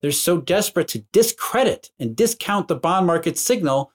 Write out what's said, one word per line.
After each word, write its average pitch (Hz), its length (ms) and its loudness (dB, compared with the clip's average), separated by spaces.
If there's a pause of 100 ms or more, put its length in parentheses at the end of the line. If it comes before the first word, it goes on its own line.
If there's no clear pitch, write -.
they're 143 120 -2
so 175 260 0
desperate 175 480 -2
to - 240 -8
discredit - 880 0
and 113 160 -6
discount 208 540 -2
the 156 60 0
bond 180 300 0
market 165 320 0
signal 143 580 0